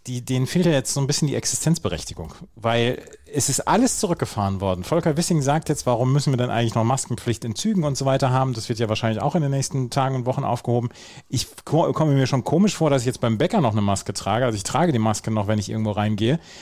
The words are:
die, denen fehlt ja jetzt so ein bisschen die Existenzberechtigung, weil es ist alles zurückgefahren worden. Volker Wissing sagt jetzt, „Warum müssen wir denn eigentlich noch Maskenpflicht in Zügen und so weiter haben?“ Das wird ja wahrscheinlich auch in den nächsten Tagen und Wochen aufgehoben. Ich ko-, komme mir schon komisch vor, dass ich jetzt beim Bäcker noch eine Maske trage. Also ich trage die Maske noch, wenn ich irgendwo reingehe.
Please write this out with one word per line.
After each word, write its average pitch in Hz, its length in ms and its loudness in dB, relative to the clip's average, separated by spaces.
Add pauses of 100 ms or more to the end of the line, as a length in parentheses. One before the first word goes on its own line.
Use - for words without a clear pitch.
die, 123 180 -6
denen 127 220 0
fehlt 175 180 2
ja 170 60 4
jetzt 135 220 2
so 147 60 -2
ein 135 80 2
bisschen 147 200 0
die 127 80 -2
Existenzberechtigung, - 960 -2 (220)
weil 117 480 0 (280)
es 147 180 -2
ist 135 120 -2
alles 208 380 2
zurückgefahren 101 600 -2
worden. 92 240 -2
Volker 160 340 0
Wissing 165 240 2
sagt 143 280 0
jetzt, 147 160 -2
„Warum 127 280 2
müssen 143 200 2
wir 131 40 2
denn 123 120 0
eigentlich 113 260 0
noch 113 80 2
Maskenpflicht 120 600 -2
in 113 100 -4
Zügen 202 280 0
und 139 120 0
so 135 100 -2
weiter 135 260 2
haben?“ 131 220 2
Das 113 160 -6
wird 113 100 -2
ja 113 100 0
wahrscheinlich 110 320 0
auch 147 140 0
in 165 80 0
den 139 80 0
nächsten 135 400 -2
Tagen 135 240 0
und 123 100 -4
Wochen 131 180 -2
aufgehoben. 120 460 0 (380)
Ich - 200 -4 (180)
ko-, 147 280 2
komme 156 200 2
mir 135 140 4
schon - 160 0
komisch 180 320 2
vor, 160 140 2
dass 135 140 2
ich 123 40 -2
jetzt - 140 -2
beim 113 160 2
Bäcker 165 240 2
noch 113 100 2
eine 107 100 2
Maske 101 320 0
trage. 113 320 0
Also 113 120 0
ich 101 60 -6
trage 160 280 0
die 120 80 2
Maske 110 320 0
noch, 107 160 -2
wenn 107 120 2
ich 104 100 -4
irgendwo 110 220 -2
reingehe. 107 480 0 (220)